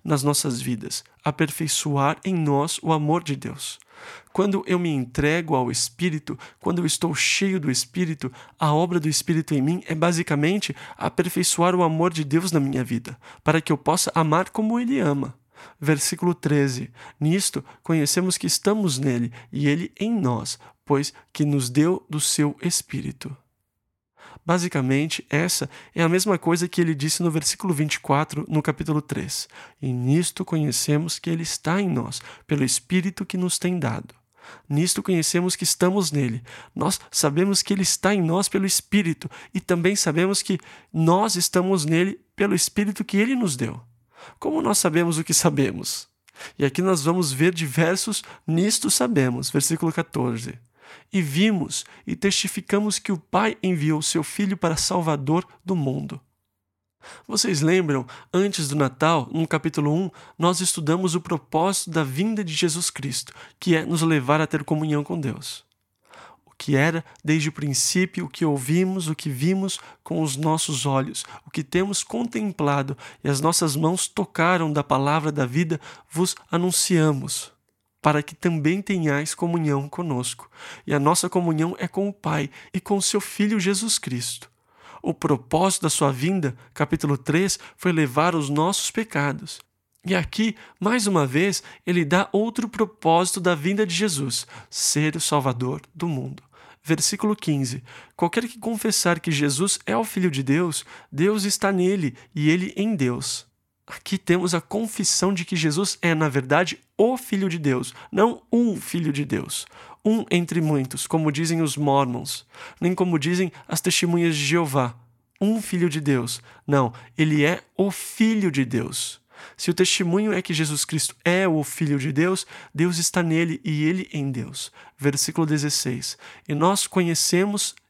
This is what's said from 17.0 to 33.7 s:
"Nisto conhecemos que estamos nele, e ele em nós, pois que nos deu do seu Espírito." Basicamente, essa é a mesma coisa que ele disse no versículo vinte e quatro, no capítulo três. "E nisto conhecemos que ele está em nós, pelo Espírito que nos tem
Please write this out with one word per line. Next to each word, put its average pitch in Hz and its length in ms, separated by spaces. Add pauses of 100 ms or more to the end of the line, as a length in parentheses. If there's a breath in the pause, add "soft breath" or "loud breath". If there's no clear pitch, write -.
"Nisto 156 440 (200 loud breath)
conhecemos 170 540
que 175 100
estamos 196 500
nele, 120 340 (200 loud breath)
e 143 160
ele 151 320
em 214 120
nós, 139 460 (260 loud breath)
pois 143 300 (180 loud breath)
que 151 140
nos 139 240
deu 151 400
do 151 100
seu 147 420
Espírito." 139 760 (1080 loud breath)
Basicamente, 156 840
essa 156 400 (240 loud breath)
é 165 80
a 165 80
mesma 185 260
coisa 170 320
que 175 140
ele 165 140
disse 147 260
no 170 80
versículo 160 460
vinte 151 200
e - 40
quatro, 143 500
no 151 120
capítulo 151 380
três. - 480 (320 loud breath)
"E 131 140
nisto 139 500
conhecemos 156 760
que - 100
ele 165 140
está 165 360
em 202 80
nós, 127 340 (260 loud breath)
pelo 143 160
Espírito 185 600
que 185 140
nos 180 220
tem 180 180